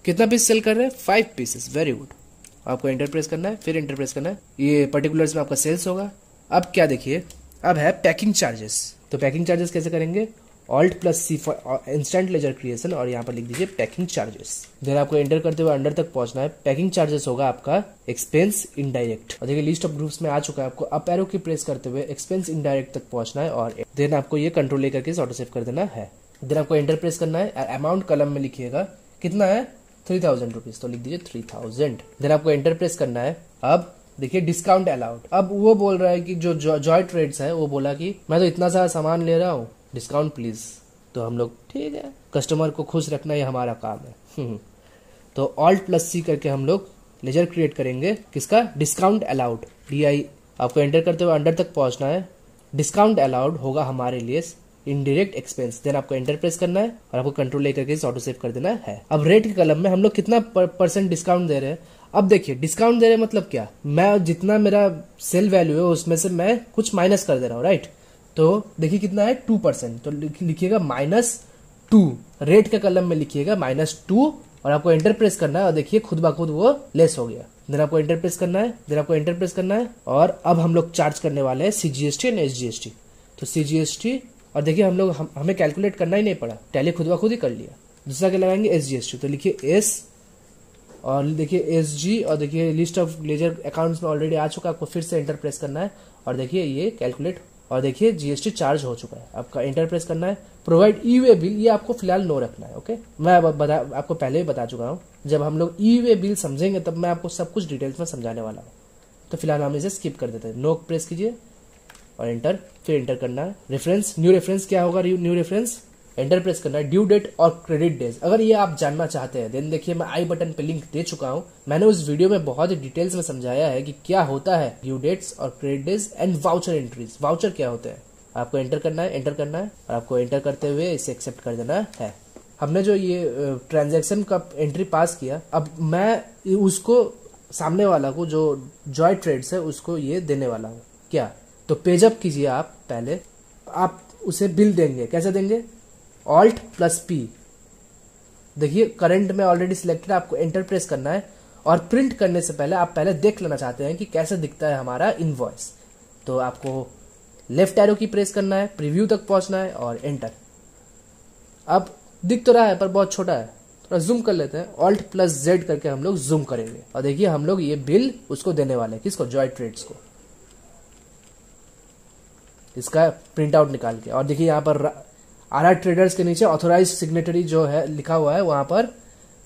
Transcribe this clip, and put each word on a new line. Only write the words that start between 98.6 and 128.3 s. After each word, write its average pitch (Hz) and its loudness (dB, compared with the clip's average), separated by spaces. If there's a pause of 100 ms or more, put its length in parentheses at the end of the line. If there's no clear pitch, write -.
हो 127 -6
चुका 113 -14
है। 117 -20
आपका 123 -8
एंटर 139 0
प्रेस 165 -4
करना 165 -4
है। 196 -2 (260)
Provide 202 6
ई 247 6
वे 254 10
bill, 185 2
ये 214 4
आपको 214 4
फिलहाल 190 0
नो 160 0
रखना - -6
है, - -18
ओके। - -8 (260)
मैं 165 4
अब 165 6
बता, 151 2 (180)
आपको 143 -4
पहले 143 -2
ही 175 0
बता 131 -4
चुका 117 -8
हूँ, 170 -8 (260)
जब 147 2
हम 151 -2
लोग 170 -2
ई 226 6
वे 233 4
bill 196 0
समझेंगे 175 -2
तब 165 -6
मैं 175 0
आपको 170 -4
सब 170 -8
कुछ 185 -4
details 135 -8
में 170 -6
समझाने 117 -8
वाला 110 -10
हूँ। - -20 (600)
तो 160 -6
फिलहाल 151 -2
हम 143 -2
इसे 160 -4
skip 175 -8
कर 123 -6
देते 110 -10
हैं, 113 -10
No 143 0
press 165 -6
कीजिए 202 -4 (880)
और 117 -4
enter, 117 -2 (280)
फिर 156 2
enter 127 -2
करना 127 -6
है। 190 -8 (140)
Reference, 175 0
new 170 6
reference 190 2
क्या 185 2
होगा, 175 2
न्यू 175 0
reference 190 -2 (360)
एंटर 143 2
प्रेस 175 -2
करना 143 -4
है, 151 0
due 170 4
date 202 2
और 165 4
credit 160 0
days। 120 -6
अगर 196 4
ये 220 6
आप 196 2
जानना 151 -2
चाहते 131 -6
हैं 113 -6
then 143 -4
देखिए 160 -4
मैं 165 -4
आई 160 -2
button 165 -2
पे 156 -6
link 151 -6
दे 156 -2
चुका 147 -6
हूँ। 139 -6 (240)
मैंने 160 2
उस 175 4
video 156 4
में 190 2
बहुत 143 0
ही 185 -2
details 160 -4
में 180 -4
समझाया 135 -2
है 131 -2
कि 143 -12 (100)
क्या 185 2
होता 147 0
है 135 -2
due 131 -6
dates 160 -4
और 131 -8
credit 139 -4
days 202 -4
and 175 0
voucher 175 0
entries। 123 -6
Voucher 165 0
क्या 139 -4
होते 117 -8
हैं, 110 -14 (340)